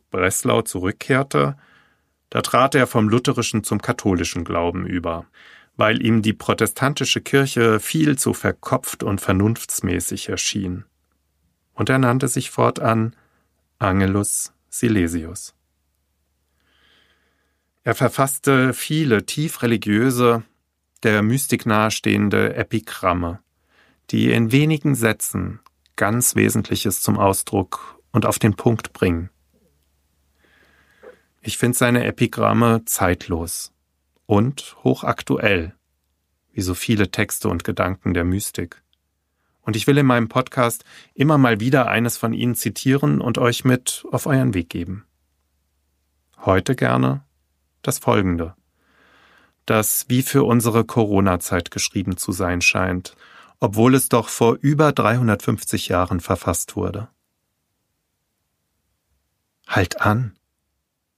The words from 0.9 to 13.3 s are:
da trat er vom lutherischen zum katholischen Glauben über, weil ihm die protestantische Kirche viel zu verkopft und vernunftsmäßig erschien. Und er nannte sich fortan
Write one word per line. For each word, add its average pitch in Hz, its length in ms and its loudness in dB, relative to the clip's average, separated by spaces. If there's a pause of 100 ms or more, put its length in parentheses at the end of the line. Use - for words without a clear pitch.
da 110 140 -2
trat 131 320 2
er 131 120 4
vom 107 220 2
lutherischen 117 560 0
zum 104 160 -2
katholischen 87 640 -2
Glauben 87 420 -4
über, 87 400 -6 (500)
weil 110 280 2
ihm 113 180 2
die 107 120 0
protestantische - 880 -2
Kirche 120 580 2
viel 151 380 0
zu 107 160 0
verkopft - 680 -4
und 101 180 -2
vernunftsmäßig 95 1080 -2
erschien. 95 560 -6 (880)
Und - 160 -4
er 131 100 2
nannte 131 300 2
sich 131 220 -6
fortan 117 680 0 (640)